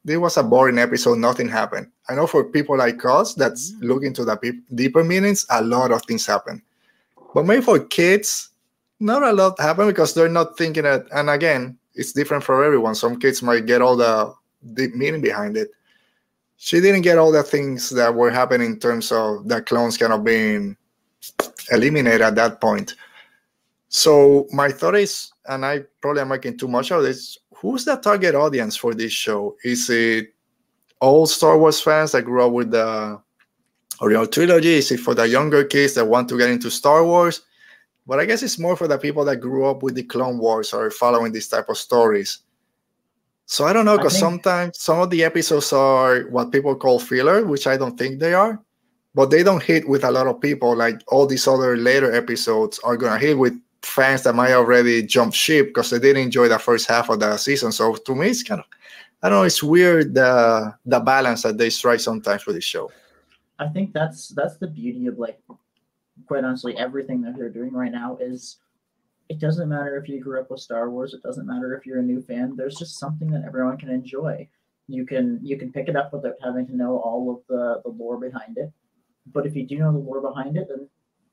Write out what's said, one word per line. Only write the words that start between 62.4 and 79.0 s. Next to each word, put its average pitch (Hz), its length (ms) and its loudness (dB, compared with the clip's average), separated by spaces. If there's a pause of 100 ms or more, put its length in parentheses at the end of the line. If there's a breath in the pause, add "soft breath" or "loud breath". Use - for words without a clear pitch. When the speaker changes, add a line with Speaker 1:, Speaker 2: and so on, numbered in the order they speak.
Speaker 1:
with 104 100 -4
the 85 40 -8
show. - 300 -8 (680 soft breath)
Speaker 3:
I 147 100 -8
think 190 240 -6
that's, - 360 -6
that's - 300 -8
the 190 100 -10
beauty 123 380 -10
of, 120 120 -8
like, - 220 -10 (840)
quite 135 180 -6
honestly, 127 320 -8
everything 127 460 -8
that 123 140 -12
they're 120 120 -10
doing 120 240 -12
right 123 180 -8
now 120 300 -12
is 127 380 -14 (720)
it 160 80 -12
doesn't 156 300 -4
matter 143 280 -6
if 143 140 -12
you 135 100 -12
grew 131 200 -10
up 131 100 -12
with 131 100 -14
Star 117 300 -8
Wars, 127 240 -10
it - 80 -20
doesn't - 240 -12
matter 127 280 -10
if - 120 -16
you're 131 140 -8
a - 20 -2
new 123 180 -4
fan, 123 360 -10
there's 135 200 -10
just 165 220 -16
something 156 320 -8
that - 160 -6
everyone 127 320 -6
can 135 100 -18
enjoy. 135 580 -8 (420)
You 127 180 -10
can, 123 360 -6
you 139 140 -8
can 127 160 -14
pick - 160 -10
it 151 80 -4
up 139 160 -6
without 127 300 -10
having 127 240 -8
to 127 100 -12
know 123 220 -4
all 123 320 -6
of 123 180 -12
the, 120 360 -6
the 120 60 -12
lore 117 280 -12
behind 123 400 -16
it. 151 120 -10 (640)